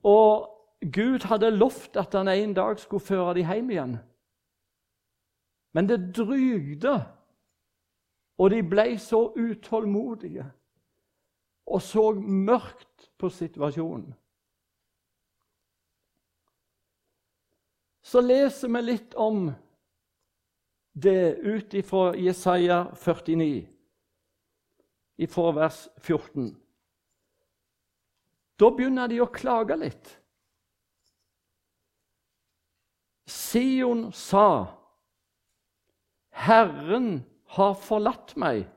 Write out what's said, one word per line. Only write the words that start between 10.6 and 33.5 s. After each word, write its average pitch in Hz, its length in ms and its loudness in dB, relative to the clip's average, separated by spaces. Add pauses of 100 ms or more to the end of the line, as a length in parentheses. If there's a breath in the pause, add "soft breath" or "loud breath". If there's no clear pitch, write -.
og 185 180 -2
så 214 300 2
mørkt 196 960 -4 (100)
på 180 140 -4
situasjonen. 151 800 -8 (4000)
Så 247 160 4
leser 254 480 2
vi 240 160 -2
litt 233 320 -6
om 214 300 -2 (1500)
det 180 480 2
ut 208 340 -6
ifra 190 360 0 (100)
Jesaja 180 640 2 (180)
førtini, 160 640 -2 (1500)
ifra 165 400 -2
vers 156 300 -2 (180)
fjorten. 139 480 -4 (2000)
Da 226 100 10
begynner 254 400 -2
de 233 120 -2
å 240 120 -2
klage 247 440 -2
litt. - 340 -10 (3250)
Sion 240 840 -2